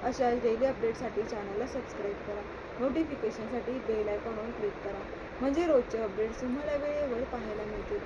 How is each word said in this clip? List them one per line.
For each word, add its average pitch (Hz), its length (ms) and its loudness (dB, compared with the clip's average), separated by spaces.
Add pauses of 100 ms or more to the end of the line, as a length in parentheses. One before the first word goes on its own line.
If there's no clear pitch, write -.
अशा 247 260 4 (140)
डेली 226 220 6
अपडेटसाठी 226 580 2
चॅनलला 208 440 -2
सबस्क्राईब 202 480 -4 (120)
करा, 202 140 -4 (380)
नोटिफिकेशनसाठी 247 960 0 (100)
बेल 214 200 2
आयकॉनवर 220 520 -2
क्लिक 208 240 -2
करा, 196 180 -4 (400)
म्हणजे 277 260 4
रोजचे 240 360 4
अपडेट्स 214 380 0
तुम्हाला 285 360 0
वेळेवर 285 540 0
पाहायला 220 340 -4
मिळतील. 208 400 -4